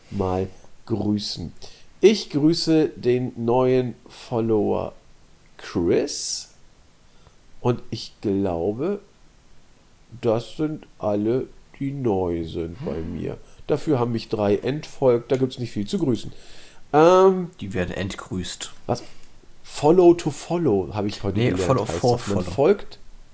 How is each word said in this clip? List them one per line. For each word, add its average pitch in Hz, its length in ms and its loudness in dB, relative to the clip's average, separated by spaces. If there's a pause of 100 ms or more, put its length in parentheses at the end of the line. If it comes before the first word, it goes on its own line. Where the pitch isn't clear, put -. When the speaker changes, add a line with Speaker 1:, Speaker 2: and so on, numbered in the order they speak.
(120)
Speaker 1:
mal 95 360 0 (380)
grüßen. 104 680 -4 (480)
Ich 208 280 4
grüße 156 600 2
den 123 480 0
neuen 123 580 2 (140)
Follower 107 800 0 (680)
Chris. - 920 -2 (1120)
Und 120 280 0
ich - 300 -10
glaube, 101 800 -2 (1200)
das 117 380 -2
sind 156 280 -4 (140)
alle, 104 480 0 (320)
die 139 140 -6
neu 95 500 -2
sind 85 320 -8 (100)
bei 71 120 -6
Speaker 2:
Hm. 87 200 -8
Speaker 1:
mir. 85 200 -8 (300)
Dafür 147 300 0
haben 120 140 0
mich 113 160 -4
drei 104 300 2
entfolgt. 131 720 0
Da 131 60 2
gibt's 131 200 -2
nicht 120 140 -6
viel 104 160 -4
zu 208 120 -4
grüßen. 135 340 -2 (580)
Ähm, 180 580 6 (120)
Speaker 2:
Die 95 120 -8
werden 90 220 -2
entgrüßt. - 760 -8 (140)
Speaker 1:
was? - 160 -2 (640)
Follow 175 500 6
to 170 160 0
follow 127 640 0
habe 101 140 -2
ich - 160 -6
heute 101 160 0
Speaker 2:
Nee, 120 120 4
Speaker 1:
gelernt, 92 140 0
Speaker 2:
follow 87 220 2
Speaker 1:
heißt 82 120 -4
Speaker 2:
for 123 180 4
Speaker 1:
das. - 100 -6
Man 98 160 0
Speaker 2:
follow. 90 120 -4
Speaker 1:
folgt, 170 440 2 (340)